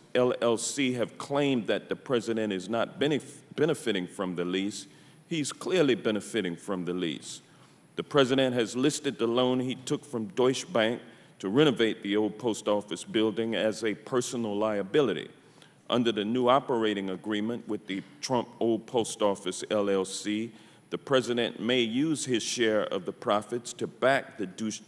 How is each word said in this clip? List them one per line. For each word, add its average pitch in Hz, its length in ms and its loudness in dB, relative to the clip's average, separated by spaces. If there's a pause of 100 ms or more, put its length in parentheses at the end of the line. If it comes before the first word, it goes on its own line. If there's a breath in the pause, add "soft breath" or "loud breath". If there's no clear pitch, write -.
(140)
L 123 260 4
L 117 160 4
C 127 380 -2
have 110 240 -4
claimed 139 480 0
that 101 240 -2
the 92 60 -4
president 110 540 -2
is 92 200 -4
not 113 280 -2
benef-, 135 440 -2 (140)
benefiting 120 500 0
from 92 300 -4
the 87 80 -2
lease, 95 420 -2 (400 loud breath)
he's 151 260 -4
clearly 147 420 2
benefiting 101 600 -2
from 90 300 -6
the 90 80 -2
lease. 85 480 -6 (540 loud breath)
The - 60 -2
president 135 520 4
has 113 200 0
listed 139 440 0
the 113 80 0
loan 127 340 2
he 127 140 -4
took 131 280 -4
from 113 260 -6
Deutsche 127 440 0
Bank 113 300 2 (380 loud breath)
to 95 100 -4
renovate 117 520 4
the 101 140 0
old 107 220 0
post 110 300 -2
office 101 360 -2
building 110 500 0
as 104 300 0
a 107 80 0
personal 117 640 -2
liability. 104 720 0 (640 loud breath)
Under 117 200 4
the 104 140 0
new 120 240 2
operating 113 640 2
agreement 107 580 -4
with 107 180 -6
the 98 160 -6 (200)
Trump 123 260 -2 (120)
Old 113 260 0
Post - 340 -2
Office 98 500 0
L 104 200 2
L 95 160 2
C, 107 460 -4 (360 loud breath)
the - 80 -6
president 120 640 0
may 123 200 2
use 127 440 0
his 117 180 0
share 110 420 2
of 92 200 -4
the 95 80 -6
profits 110 640 -2
to 110 120 -6
back 127 520 0
the 98 80 -4
Deutsche, 107 420 -6